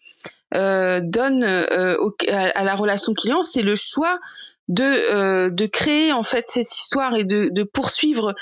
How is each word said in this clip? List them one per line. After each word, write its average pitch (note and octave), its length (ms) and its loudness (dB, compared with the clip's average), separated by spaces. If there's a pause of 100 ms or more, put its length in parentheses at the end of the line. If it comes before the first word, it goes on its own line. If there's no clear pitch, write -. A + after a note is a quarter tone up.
(560)
euh, F#3 480 2
donnent, B3 400 0
euh, F#3 560 2
au, G#3 100 0 (220)
à, G3 160 0
à G3 160 -2
la G3 100 0
relation G3+ 400 0
client, C4+ 300 0
c'est - 180 0
le G#3 140 2
choix E4 420 2 (520)
de, F#3 140 0 (300)
euh, F#3+ 380 2
de G#3 160 0
créer, D4+ 460 2
en A#3 100 -2
fait, A#3 240 -2
cette - 280 -2
histoire C4 400 0
et G#3+ 100 0
de, G3+ 260 0
de F#3 100 -2
poursuivre A3+ 800 0